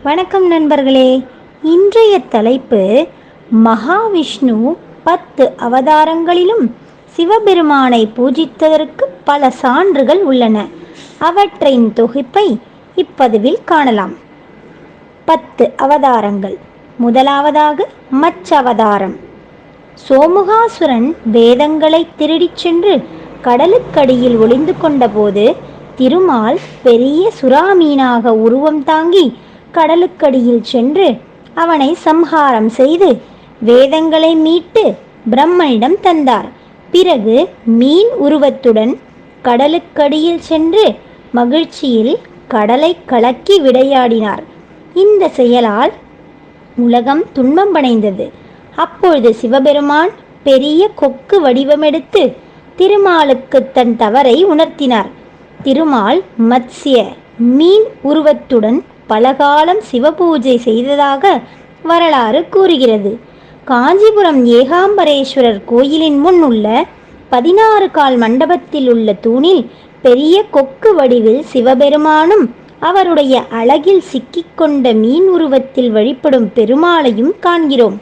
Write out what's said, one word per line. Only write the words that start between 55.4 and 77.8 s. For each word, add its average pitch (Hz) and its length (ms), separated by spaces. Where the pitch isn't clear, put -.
திருமால் 269 640
மத்ஸ்ய 247 540
மீன் 359 360
உருவத்துடன் 277 800
பலகாலம் 285 800
சிவபூஜை 294 760
செய்ததாக 269 640
வரலாறு 311 560
கூறுகிறது. 254 600
காஞ்சிபுரம் 349 760
ஏகாம்பரேஸ்வரர் 277 1120
கோயிலின் 285 540
முன் 349 240
உள்ள 220 240
பதினாறு 392 600
கால் 277 280
மண்டபத்தில் 262 720
உள்ள 220 280
தூணில் 269 440
பெரிய 302 460
கொக்கு 294 440
வடிவில் 247 520
சிவபெருமானும் 302 1000
அவருடைய 311 720
அழகில் 294 520
சிக்கிக்கொண்ட 285 920
மீன் 254 340
உருவத்தில் 262 600
வழிபடும் 240 600
பெருமாளையும் 269 880
காண்கிறோம். 269 640